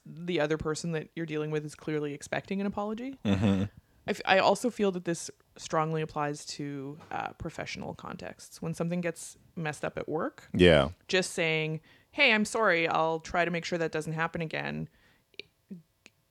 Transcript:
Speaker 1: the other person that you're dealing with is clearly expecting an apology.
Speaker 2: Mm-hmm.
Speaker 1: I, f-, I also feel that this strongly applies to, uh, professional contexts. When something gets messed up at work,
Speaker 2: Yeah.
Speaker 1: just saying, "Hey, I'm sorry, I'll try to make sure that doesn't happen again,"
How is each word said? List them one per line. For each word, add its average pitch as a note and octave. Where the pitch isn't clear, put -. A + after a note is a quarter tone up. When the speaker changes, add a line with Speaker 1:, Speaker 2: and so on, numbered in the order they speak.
Speaker 1:
the E3
other D3+
person D#3
that D#3
you're E3+
dealing D3+
with D3+
is D3+
clearly D3
expecting -
an G3+
apology. A3
Speaker 2:
Mm-hmm. G2
Speaker 1:
I, G#2
f-, G3+
I F#3+
also G3
feel G3+
that F3+
this -
strongly D#3+
applies D3
to, C#3+
uh, -
professional -
contexts. -
When E3
something F3
gets -
messed D3+
up D#3
at -
work, F#3+
Speaker 2:
Yeah. D#2+
Speaker 1:
just F#3
saying, D#3+
"Hey, C#4
I'm G#3+
sorry, F3+
I'll D#3+
try E3+
to E3+
make E3
sure F3+
that D#3+
doesn't D#3+
happen E3
again," D3+